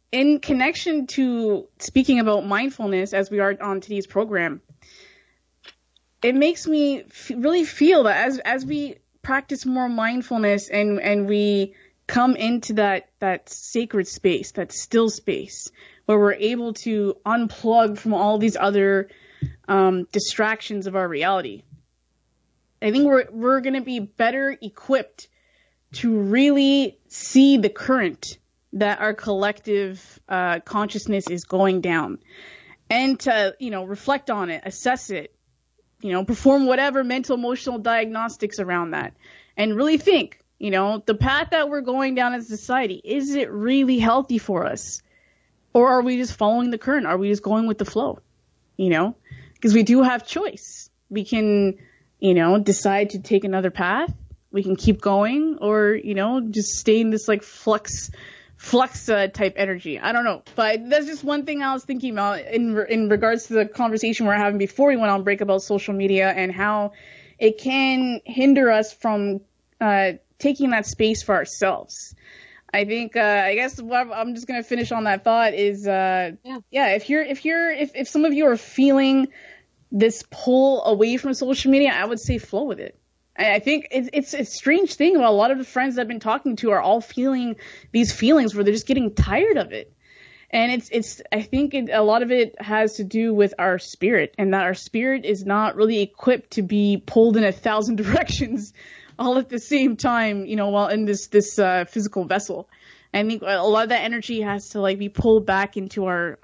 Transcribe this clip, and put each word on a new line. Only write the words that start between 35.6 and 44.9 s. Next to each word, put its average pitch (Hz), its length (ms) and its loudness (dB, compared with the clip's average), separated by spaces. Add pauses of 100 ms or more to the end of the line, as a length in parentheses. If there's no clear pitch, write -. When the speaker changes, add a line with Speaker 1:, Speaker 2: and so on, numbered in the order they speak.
Speaker 1:
you 190 120 -6
know, 185 100 -2
perform 269 440 2
whatever 269 360 0
mental, 254 320 -4
emotional 247 440 -4
diagnostics 220 840 -4
around 175 300 -4
that, 143 240 -8 (420)
and 214 180 0
really 294 220 2
think, 339 420 0 (200)
you 208 120 -6
know, 202 360 0
the 220 80 2
path 277 380 0
that 302 180 0
we're 285 100 -4
going 262 340 -2
down 247 200 0
as 233 100 -8
a 220 120 -10
society, 247 460 -4
is 277 320 -4
it 277 160 -2
really 254 480 2
healthy 233 380 2
for 190 300 -2
us? - 340 -10 (720)